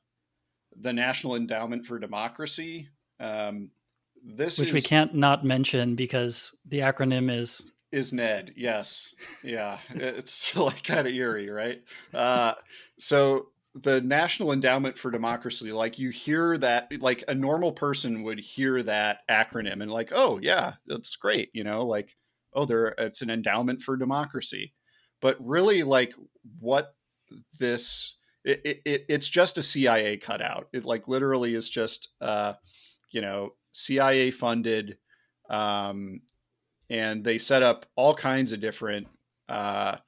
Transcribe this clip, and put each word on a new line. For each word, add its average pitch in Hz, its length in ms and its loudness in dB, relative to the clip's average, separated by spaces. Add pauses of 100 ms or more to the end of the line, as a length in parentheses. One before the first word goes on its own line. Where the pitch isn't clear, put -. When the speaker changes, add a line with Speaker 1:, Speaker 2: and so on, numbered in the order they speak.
(720)
Speaker 1:
the 123 200 -6
National 127 420 0
Endowment 117 500 -4
for 120 140 -10
Democracy. 143 880 -6 (320)
Um, 104 520 -8 (520)
this 123 340 -2
Speaker 2:
Which 143 140 0
we 151 80 2
Speaker 1:
is - 80 2
Speaker 2:
can't 156 260 4
not 143 300 4
mention 131 520 2
because 123 600 -2 (100)
the 143 140 -4
acronym 131 500 2
is 117 440 -6 (180)
Speaker 1:
Is 127 220 -4
ned, 107 420 -2
yes. 113 600 -4 (280)
Yeah, 107 400 -6
Speaker 2:
<laughs> - 60 -20
Speaker 1:
it's, - 680 -4
<laughs> - 20 0
like, 156 260 0
kinda 151 280 0
eerie, 113 380 -4
right? 113 320 -6 (320)
Uh, 123 400 2 (440)
so 139 520 2 (260)
the 135 240 2
National 151 520 2
Endowment 131 460 2
for 131 140 -6
Democracy, 117 600 -4
like, 113 260 -2
you 131 100 -4
hear 160 480 0
that, 131 320 2 (120)
like, 127 260 2
a 143 80 -2
normal 151 380 2
person 131 500 -2
would 110 160 -6
hear 131 440 0
that 104 460 0
acronym 107 520 0
and, 107 100 -8
like, 113 220 -4
"Oh, 202 280 2
yeah, - 340 0 (120)
that's - 280 -6
great," 104 380 -2
you 113 100 -6
know, 107 220 -4
like, 104 300 -4 (380)
"Oh, 139 100 0
there, 113 340 2
it's 110 240 -4
an 117 80 -4
endowment 117 520 0
for 131 160 -4
democracy." 131 760 -4 (480)
But 131 180 4
really, 170 440 4
like, 127 300 4 (460)
what 139 360 0 (640)
this, - 560 2 (300)
it, 139 180 2
it, 147 220 -4
it, 139 240 -2
it's 143 180 0
just 180 300 4
a 160 60 2
C 135 240 4
I 113 100 6
A 107 200 0
cutout. 110 540 -6
It, 127 140 -6
like, 117 240 -2
literally 131 460 2
is 113 140 0
just, - 400 -2 (120)
uh, 104 320 -2 (560)
you 117 100 -6
know, 101 360 -4 (180)
C - 260 0
I 135 140 6
A 131 180 4
funded, 113 680 -2 (520)
um, 101 720 -4 (680)
and 110 360 -2
they 117 120 2
set 131 240 4
up 120 240 4 (120)
all 143 180 6
kinds 131 380 0
of 104 80 -8
different, 104 460 -6 (420)
uh, 101 480 -2 (100)